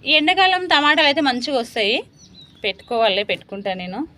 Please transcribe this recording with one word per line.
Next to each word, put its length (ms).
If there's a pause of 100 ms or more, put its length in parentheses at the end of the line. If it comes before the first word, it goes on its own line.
ఈ 100
ఎండాకాలం 460 (100)
టమాటాలు 360
అయితే 200
మంచిగా 320
వస్తాయి, 340 (680)
పెట్టుకోవాలి, 680
పెట్టుకుంటా 400 (140)
నేను. 160 (180)